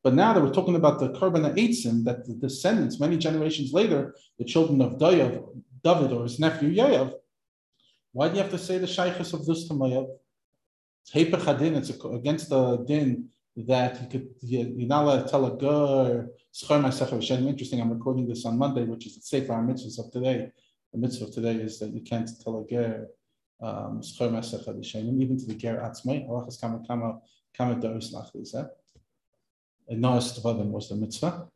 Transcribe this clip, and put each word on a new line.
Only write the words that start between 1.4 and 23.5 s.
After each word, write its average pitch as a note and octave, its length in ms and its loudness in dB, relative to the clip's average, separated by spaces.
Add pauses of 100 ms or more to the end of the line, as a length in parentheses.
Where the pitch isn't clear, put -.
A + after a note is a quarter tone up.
Eitzim, A#2+ 500 2
that A#2+ 200 -2
the A#2 80 -10
descendants, C#3+ 680 0
many D#3+ 200 2
generations D#3 520 -2
later, E3 440 2 (240)
the A#2+ 60 -4
children D3 360 4
of A#2+ 120 2
Dayav, D3+ 540 4 (360)
David D#3 280 6
or A#2+ 120 0
his A#2+ 160 -4
nephew D#3 340 2
Yoav, F#3+ 400 4 (1000)
why C#3 160 2
do F3 80 0
you G3 60 2
have - 100 -2
to F3+ 60 -4
say F#3 220 -2
the F3+ 80 -2
Shaykhus F3+ 460 -2
of D3 140 -4
Rus E3 200 -2
to D#3 60 -4
Moav? C3 360 0 (960)
It's - 100 -20
Hepech E3 280 4
HaDin, D3 360 2
it's - 140 -4
a, - 180 -10
against C#3 400 -4
the B2+ 280 4
Din B2+ 520 0 (260)
that B2 460 0
you A#2+ 80 -12
could, - 200 -8 (120)
you, A#2+ 340 -2
you're A#2+ 120 -4
not D3 160 4
allowed C3 200 4
to - 60 -6
tell C#3 160 2
a A#2+ 100 -2
Gur, C3+ 720 2 (240)
Schor - 280 2
Ma'asecha C3 320 0
V'Shenim. B2+ 360 0
Interesting, C#3 320 -4
I'm A#2 120 0
recording B2+ 360 -2
this A#2+ 180 -6
on A#2 120 0
Monday, C3 260 2
which A2+ 220 -6
is - 100 -18
the - 60 -20
Sefer C3 320 -2
HaMitzvahs A#2 460 -4
of A2 120 -12
today. B2+ 400 -2 (400)
The A2+ 60 -8
mitzvah A#2+ 280 -4
of - 80 -16
today A2+ 220 -2
is A2 240 -6
that G#2+ 140 -8
you A2+ 80 -10
can't A#2 280 -6 (140)
tell A2+ 160 -6
a G#2+ 80 -12
Ger, A#2 400 -4 (540)